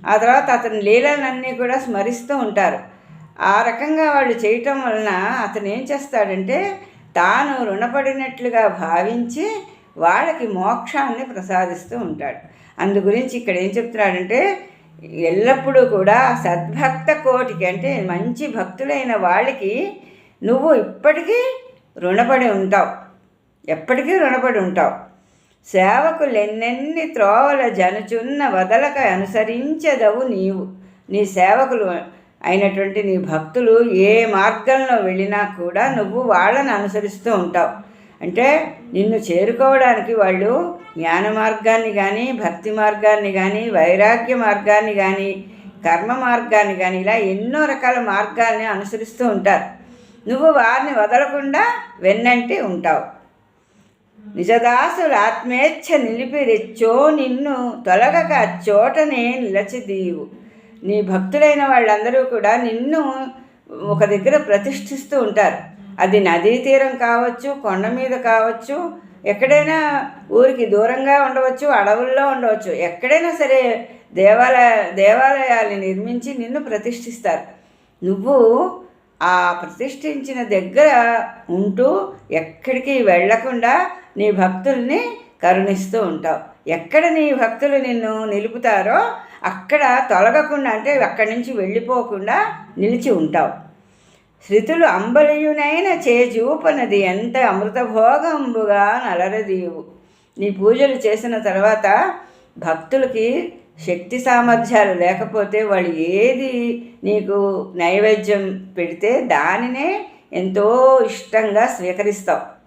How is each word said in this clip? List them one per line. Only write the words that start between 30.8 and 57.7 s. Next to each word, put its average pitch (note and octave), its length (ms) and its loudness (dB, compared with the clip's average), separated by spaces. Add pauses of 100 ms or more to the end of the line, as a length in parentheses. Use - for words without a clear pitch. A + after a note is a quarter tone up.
నీ G#3 140 0
సేవకులు G3 720 0 (480)
అయినటువంటి G3 580 0
నీ F#3+ 160 0
భక్తులు A3+ 720 2
ఏ G#3 360 4
మార్గంలో A3+ 760 2
వెళ్ళినా G3 580 -2
కూడా G3 340 -2
నువ్వు G#3+ 280 -2
వాళ్ళని A#3 480 2
అనుసరిస్తూ G#3 640 -4
ఉంటావు. F3+ 340 0 (560)
అంటే B3+ 520 0 (160)
నిన్ను G#3+ 240 0
చేరుకోవడానికి A#3 1000 2
వాళ్ళు G#3+ 640 0 (200)
జ్ఞాన F3 340 -2
మార్గాన్ని A3 600 0
కానీ, G#3+ 520 -2
భక్తి G#3+ 260 -6
మార్గాన్ని G#3+ 640 2
కానీ, G3+ 380 -2
వైరాగ్య G#3 640 4
మార్గాన్ని G#3 600 2
కానీ, G3 500 -2 (400)
కర్మ F3 280 0
మార్గాన్ని A#3 640 0
కానీ, F#3 240 -2
ఇలా G3+ 140 0
ఎన్నో A3+ 500 -2
రకాల C4 360 0
మార్గాల్ని G#3+ 640 0
అనుసరిస్తూ G#3+ 600 -4
ఉంటారు. F#3+ 360 0 (640)
నువ్వు C#4+ 200 4
వారిని C4 500 2
వదలకుండా C#4 640 2 (340)
వెన్నంటి A#3 600 2
ఉంటావు. F3 580 -2 (1160)
నిజదాసుల B3 800 2
ఆత్మేచ్ఛ B3 880 0
నిలిపిరెచ్చో A#3+ 1080 0
నిన్ను C4 760 -4